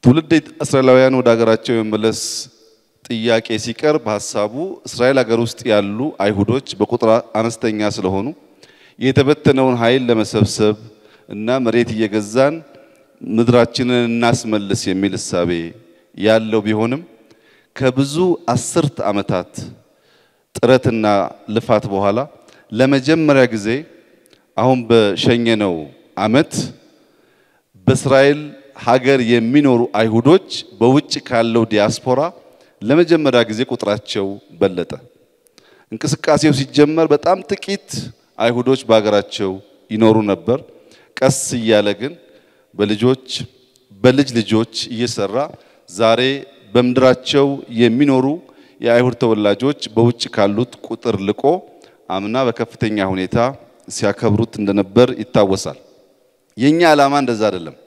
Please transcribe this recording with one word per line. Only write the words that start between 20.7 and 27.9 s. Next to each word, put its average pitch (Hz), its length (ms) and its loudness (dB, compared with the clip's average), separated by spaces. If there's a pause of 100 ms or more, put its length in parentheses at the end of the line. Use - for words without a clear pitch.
ልፋት 107 380 0
በኋላ 101 320 0 (540)
ለመጀመሪያ 139 760 2
ጊዜ 110 220 -4 (880)
አሁን 127 280 2
በሸኘነው 110 880 2 (420)
ዓመት 110 360 0 (1300)
በእስራኤል 135 540 2 (360)